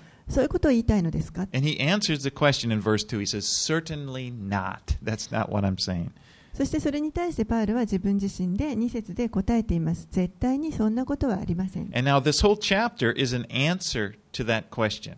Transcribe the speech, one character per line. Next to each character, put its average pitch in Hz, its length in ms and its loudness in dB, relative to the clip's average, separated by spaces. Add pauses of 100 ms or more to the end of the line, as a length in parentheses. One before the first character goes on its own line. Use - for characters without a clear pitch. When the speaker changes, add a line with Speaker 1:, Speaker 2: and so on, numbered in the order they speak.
(280)
Speaker 1:
そ 139 120 2
う - 20 8
い 285 40 4
う - 20 2
こ 370 100 0
と 330 80 2
を 294 60 6
言 233 80 4
い 226 40 0
た 214 140 4
い 180 60 2
の 160 80 0
で 160 100 0
す - 100 -10
か？ 180 100 -6 (120)
Speaker 2:
And 127 40 0
he 147 200 2
answers 160 400 2
the 135 120 -2
question 135 420 2
in 107 80 2
verse 107 260 2
two. 110 140 -4
He 101 60 -4
says, 101 200 -4
"Certainly 143 920 -4
not. 98 640 -2
That's 110 300 -4
not 110 180 -2
what 101 160 0
I'm 95 120 2
saying." 87 340 -2 (440)
Speaker 1:
そ 277 100 0
し 269 60 -2
て 311 100 0
そ 294 100 0
れ 294 100 -2
に 302 120 -2
対 349 200 -2
し - 40 -10
て 220 80 0
パ 226 180 0
ウ 208 40 0
ロ 214 100 0
は 254 60 2
自 202 180 0
分 202 160 2
自 196 260 -2
身 180 140 0
で 277 180 -2
二 226 160 0
節 214 240 -8
で 240 140 -2
答 233 280 0
え 226 60 2
て 196 120 -2
い 170 40 2
ま 165 160 0
す。 - 160 -8
絶 180 300 0
対 254 180 2
に 302 140 -4
そ 214 160 2
ん 220 80 0
な 254 100 -2
こ 285 100 -2
と 285 120 0
は 185 100 0
あ - 60 -6
り 170 100 0
ま 190 140 -2
せ 180 100 -8
ん。 160 40 -4 (140)
Speaker 2:
And 131 140 2
now 139 100 6
this 147 240 4
whole 208 120 6
chapter 196 600 0
is 123 200 0
an 120 80 -4
answer 131 720 -2 (160)
to 123 120 -4
that 110 260 0
question. - 480 -2